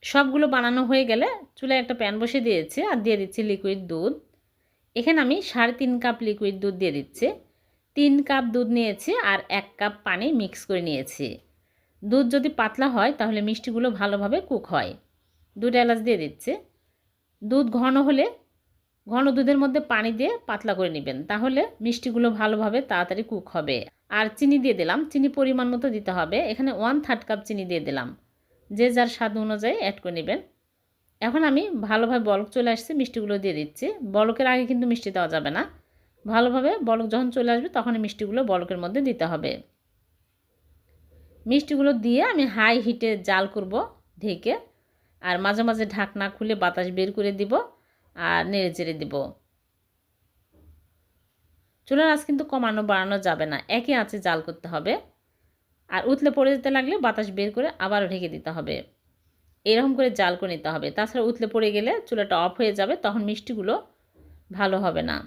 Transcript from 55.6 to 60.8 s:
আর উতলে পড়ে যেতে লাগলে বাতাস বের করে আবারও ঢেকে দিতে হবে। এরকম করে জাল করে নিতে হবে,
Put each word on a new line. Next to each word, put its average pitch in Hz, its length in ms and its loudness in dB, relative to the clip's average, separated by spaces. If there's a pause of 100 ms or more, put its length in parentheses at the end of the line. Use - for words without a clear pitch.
আর 185 120 -2 (100)
উতলে 285 200 4
পড়ে 269 200 4
যেতে 277 200 0
লাগলে 269 280 0
বাতাস 220 360 0
বের 202 160 -2
করে 247 160 -2 (120)
আবারও 202 300 0
ঢেকে 180 200 -4
দিতে 156 220 -10
হবে। 160 240 -6 (880)
এরকম 240 300 4
করে 254 140 2 (100)
জাল 180 160 4
করে 180 160 -4
নিতে 160 180 -6
হবে, 156 220 -4